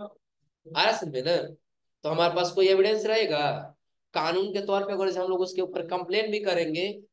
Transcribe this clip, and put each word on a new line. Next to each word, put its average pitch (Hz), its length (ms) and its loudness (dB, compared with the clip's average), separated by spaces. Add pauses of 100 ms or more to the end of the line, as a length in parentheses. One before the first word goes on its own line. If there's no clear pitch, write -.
(760)
आ 170 60 4
रहा 220 80 4
समझे 139 300 -4
ना? 165 160 2 (680)
तो 151 60 -4
हमारे 170 260 2
पास 180 160 0
कोई 190 160 4
evidence 196 380 4
रहेगा? 160 680 0 (380)
कानून 175 400 0
के 202 120 -4
तौर 196 220 0
पे 202 60 -4
अगर 190 240 0
हम 185 100 -2
लोग 185 140 0
उसके 185 200 -2
ऊपर 180 260 -6
कंप्लेन 202 440 -2
भी 208 80 -2
करेंगे 175 640 -2 (120)